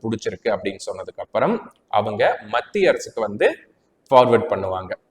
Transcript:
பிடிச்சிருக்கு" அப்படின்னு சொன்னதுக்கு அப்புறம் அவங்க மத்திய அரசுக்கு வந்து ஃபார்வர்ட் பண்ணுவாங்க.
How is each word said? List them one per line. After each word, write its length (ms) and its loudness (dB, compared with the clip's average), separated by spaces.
பிடிச்சிருக்கு" 480 -4
அப்படின்னு 300 -4
சொன்னதுக்கு 300 -12
அப்புறம் 500 -2
அவங்க 520 0
மத்திய 480 0
அரசுக்கு 320 -2
வந்து 360 0
ஃபார்வர்ட் 400 6
பண்ணுவாங்க. 420 -4